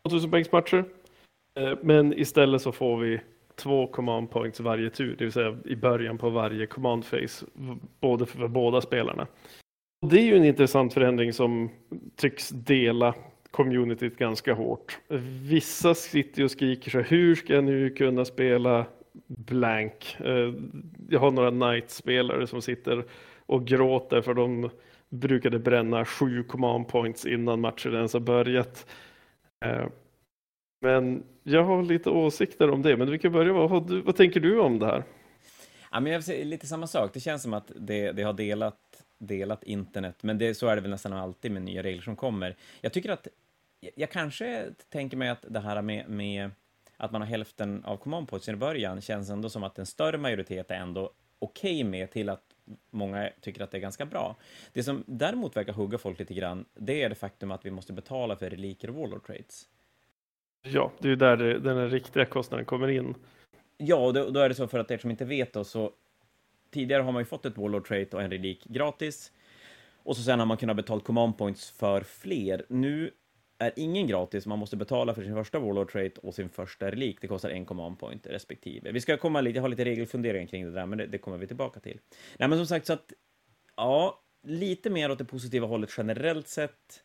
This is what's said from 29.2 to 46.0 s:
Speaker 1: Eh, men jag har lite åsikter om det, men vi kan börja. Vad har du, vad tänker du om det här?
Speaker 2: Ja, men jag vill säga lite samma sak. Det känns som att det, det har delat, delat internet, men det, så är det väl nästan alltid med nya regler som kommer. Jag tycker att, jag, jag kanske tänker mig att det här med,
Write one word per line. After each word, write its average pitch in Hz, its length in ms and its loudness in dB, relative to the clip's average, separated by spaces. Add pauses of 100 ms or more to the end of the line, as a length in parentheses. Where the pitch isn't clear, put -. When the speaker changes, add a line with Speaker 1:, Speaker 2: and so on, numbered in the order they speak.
Speaker 1:
Eh, 120 220 -2 (920)
men 127 420 2 (200)
jag 156 200 6
har 185 200 2
lite 170 260 2
åsikter 165 600 4
om 139 120 2
det, 143 160 6
men 127 140 2
vi 156 80 -2
kan 175 120 2
börja. 170 220 4
Vad 165 160 4
har 180 120 4
du, 180 200 -2
vad 180 140 2
tänker 180 240 6
du 185 200 4
om 127 200 4
det 107 60 2
här? 110 180 0 (880)
Speaker 2:
Ja, - 80 -2
men 143 120 0
jag 165 80 -2
vill 160 60 -10
säga 147 200 -4
lite 156 220 -8
samma 160 200 -8
sak. 117 260 0
Det 135 60 -10
känns 147 220 -4
som 123 120 -4
att 104 220 -8
det, 104 360 -2
det 101 120 -4
har 104 100 0
delat, 104 720 -6 (140)
delat 101 460 -6
internet, 98 600 -8
men 107 140 -2
det, 113 180 0
så 120 120 -2
är 110 80 2
det 104 60 -4
väl 98 100 -6
nästan 98 220 -8
alltid 95 380 -8
med 98 100 -6
nya 92 220 -8
regler 92 180 -8
som 107 140 -10
kommer. 101 400 -6 (260)
Jag 113 120 -6
tycker 180 180 -4
att, - 160 -8 (520)
jag, 87 160 -18
jag 151 160 -6
kanske 214 540 -6 (240)
tänker 135 280 -8
mig 127 120 -2
att 120 200 -8
det 110 100 -6
här 104 220 -4
med, 104 280 -6